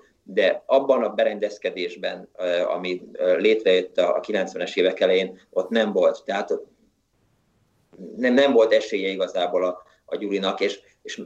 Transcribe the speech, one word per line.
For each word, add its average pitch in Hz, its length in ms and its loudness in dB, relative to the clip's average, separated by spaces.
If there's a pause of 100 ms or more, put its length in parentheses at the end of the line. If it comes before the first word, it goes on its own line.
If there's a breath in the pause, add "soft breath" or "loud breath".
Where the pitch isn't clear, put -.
(240 loud breath)
de 95 420 0
abban 135 380 2
a 104 60 -2
berendezkedésben, 92 1200 -6
eh, 87 420 -2
ami, 90 260 -6 (120)
eh, 90 240 2
létrejött 95 600 2
a, 90 180 2
a - 40 -2
kilencvenes 92 560 -6
évek 90 240 0
elején, 92 500 0
ott - 200 -4
nem 110 220 0
volt. - 340 2
Tehát 101 340 -4 (1600)
nem, 123 160 2
nem 135 200 6
volt 110 200 6
esélye 101 360 0
igazából 90 560 -2
a, - 180 -4 (220 loud breath)
a - 100 -8
Gyurinak, 98 440 -4
és, 101 200 -2 (220 soft breath)
és - 240 -12